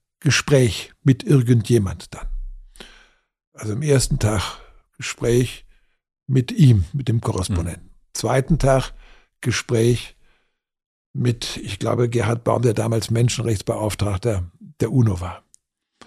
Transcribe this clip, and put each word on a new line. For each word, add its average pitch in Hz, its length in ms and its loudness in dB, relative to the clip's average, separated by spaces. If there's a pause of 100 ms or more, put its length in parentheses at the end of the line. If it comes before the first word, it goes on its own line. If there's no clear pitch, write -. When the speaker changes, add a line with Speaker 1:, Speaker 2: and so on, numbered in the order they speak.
(200)
Speaker 1:
Gespräch 127 720 2 (100)
mit 131 200 4
irgendjemand 117 880 2
dann. - 140 -10 (1300)
Also 107 200 -8
am 123 80 -4
ersten 143 380 2
Tag 104 400 -2 (380)
Gespräch 123 680 -2 (640)
mit 131 240 0
ihm, 123 420 6
mit 135 140 -6
dem 113 140 0
Korrespondenten. 92 640 -4
Speaker 2:
Mhm. - 40 -20 (240)
Speaker 1:
Zweiten 131 460 0
Tag 135 340 2 (480)
Gespräch 120 760 -2 (960)
mit, 120 440 -4
ich - 220 -12
glaube, 113 300 0
Gerhard 117 340 -2
Baum, 113 200 0
der 113 100 2
damals 110 380 -2
Menschenrechtsbeauftragter 107 1400 -2 (280)
der 117 120 -2
uno 110 300 2
war. 90 220 -12 (640)